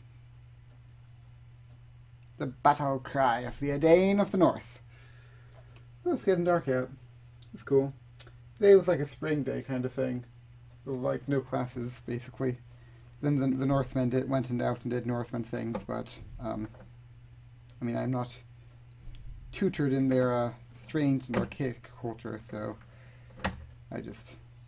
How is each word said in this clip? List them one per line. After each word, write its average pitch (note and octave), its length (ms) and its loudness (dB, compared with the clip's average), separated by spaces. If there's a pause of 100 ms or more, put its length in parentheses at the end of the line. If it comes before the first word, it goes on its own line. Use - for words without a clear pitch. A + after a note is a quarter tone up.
(2250)
The C#3+ 100 -6
battle C#3 520 2
cry B2+ 420 2
of A#2+ 180 -8
the C#3+ 120 -2
Edain F3 480 6
of F#3+ 120 0
the G3 60 0
North. - 420 2 (1300)
Oh, F4+ 80 2
it's - 100 -4
getting F3 220 2
dark E3+ 240 2
out. B2+ 200 0 (640)
It's - 100 -18
cool. C#3 300 2 (640)
Today G3+ 180 10
was F#3 120 6
like E3 140 2
a C#3+ 40 0
spring D3+ 380 -2
day A#2+ 180 -2
kind B2+ 240 -4
of B2+ 80 -4
thing. B2+ 320 -2 (600)
Like, C3+ 420 -2
no C#3 140 2
classes, B2 640 -6
basically. B2 520 -4 (640)
Then D3 140 2
the, C3+ 120 2
the C3 180 0
Northmen C3+ 440 2
did, C3 200 0
went B2+ 200 0
and B2 120 -2
out B2 200 -2
and B2 100 -4
did A#2+ 140 -2
Northman A#2+ 380 -4
things, A2+ 420 -6
but, A2+ 320 -8 (220)
um, A2 300 -6 (1120)
I B2 40 -4
mean, A#2+ 120 -2
I'm A#2+ 140 -2
not B2 300 -6 (1120)
tutored D#3 400 0
in C3+ 160 2
their, B2 380 4
uh, A#2+ 80 -4 (280)
strange C#3 460 0
and A#2+ 100 -2
archaic A#2+ 520 -4 (120)
culture, A2+ 380 -8 (100)
so A2 280 -8 (1120)
I - 80 -6
just, - 380 -12 (300)